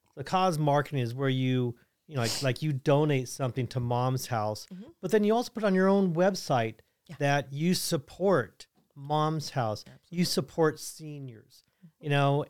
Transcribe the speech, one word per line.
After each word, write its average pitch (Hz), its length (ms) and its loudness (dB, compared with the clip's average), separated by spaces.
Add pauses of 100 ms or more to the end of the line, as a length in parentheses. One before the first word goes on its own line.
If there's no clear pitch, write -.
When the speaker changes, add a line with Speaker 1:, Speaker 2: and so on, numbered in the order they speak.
(160)
Speaker 1:
the 143 80 -10
cause 185 340 0
marketing 143 440 2
is 117 120 -2
where 135 160 0
you, 127 460 0 (320)
you 156 80 -16
know, 131 60 0
like, 110 200 -2
like, 131 200 -2
you 156 120 0
donate 139 560 2
something 127 380 -4
to - 120 -6
Mom's 123 480 -2
House, 107 460 -4
Speaker 2:
Mm-hmm. 202 160 -16 (120)
Speaker 1:
but 180 100 -4
then 214 120 4
you 214 120 2
also 240 160 -2
put 214 120 -6
on 190 120 2
your 190 120 4
own 196 280 4
website 156 600 0 (320)
Speaker 2:
Yeah. 160 120 -18
Speaker 1:
that 143 340 0
you 160 200 2
support 170 920 -2 (300)
Mom's 151 560 -2
House, 110 360 -2
you - 40 -20
Speaker 2:
Absolutely. - 340 -4
Speaker 1:
support 156 540 0
seniors, 143 840 -14 (220)
Speaker 2:
Mm-hmm. - 200 -20
Speaker 1:
you 151 40 -2
know, 143 400 2